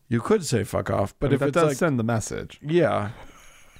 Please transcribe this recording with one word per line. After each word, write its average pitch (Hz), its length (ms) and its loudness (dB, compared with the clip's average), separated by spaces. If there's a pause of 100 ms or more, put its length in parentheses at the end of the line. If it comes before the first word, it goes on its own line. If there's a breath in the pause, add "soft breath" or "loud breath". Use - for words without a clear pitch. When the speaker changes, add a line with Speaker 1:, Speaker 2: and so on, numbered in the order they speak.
Speaker 1:
You 120 100 0
could 208 240 2
say 117 200 0
fuck 98 260 -4
off, 104 300 -2
but 143 80 -2
Speaker 2:
I - 20 -2
mean, 139 60 2
Speaker 1:
if 139 60 0
Speaker 2:
that 139 80 2
Speaker 1:
it's 135 60 -2
Speaker 2:
does 165 120 4
Speaker 1:
like 139 100 -2
Speaker 2:
send 151 220 0
the 110 40 0
message. 110 600 -4
Speaker 1:
Yeah. 110 460 2 (720 loud breath)